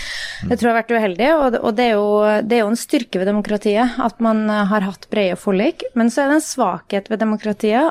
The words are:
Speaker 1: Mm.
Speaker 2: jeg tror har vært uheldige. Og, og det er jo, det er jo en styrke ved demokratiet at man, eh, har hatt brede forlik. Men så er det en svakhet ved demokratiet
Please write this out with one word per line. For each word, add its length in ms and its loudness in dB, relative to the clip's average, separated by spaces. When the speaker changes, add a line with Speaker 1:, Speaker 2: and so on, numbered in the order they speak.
Speaker 1:
Mm. 60 -4
Speaker 2:
jeg 80 0
tror 160 2
har 80 0
vært 100 -4
uheldige. 480 0
Og, 140 2
og 120 0
det 120 2
er 60 2
jo, 140 2
det 80 -2
er 80 4
jo 80 0
en 80 0
styrke 420 -4
ved 100 0
demokratiet 720 0
at 220 -4
man, 300 0
eh, 160 0
har 160 0
hatt 280 -8
brede 300 0
forlik. 440 0
Men 160 2
så 140 0
er 40 0
det 60 2
en 180 0
svakhet 560 -4
ved 120 -4
demokratiet 720 0